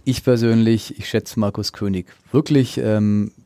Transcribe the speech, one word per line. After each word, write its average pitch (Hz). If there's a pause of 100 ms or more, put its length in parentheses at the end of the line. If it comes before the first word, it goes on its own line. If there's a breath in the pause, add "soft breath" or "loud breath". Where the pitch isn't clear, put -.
ich 127
persönlich, 113
ich -
schätze -
Markus 101
König 95 (240)
wirklich, 135
ähm, 104 (140)